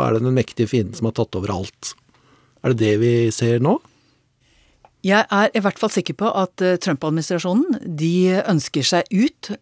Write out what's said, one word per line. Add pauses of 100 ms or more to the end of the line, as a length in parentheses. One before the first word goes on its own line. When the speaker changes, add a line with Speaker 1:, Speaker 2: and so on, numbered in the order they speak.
Speaker 1:
er
det
den
mektige
fienden
som
har
tatt
over
alt. (680)
Er
det
det
vi
ser
nå? (1200)
Speaker 2:
Jeg
er
i
hvert
fall
sikker
på
at,
eh,
Trump-administrasjonen,
de
ønsker
seg
ut, (120)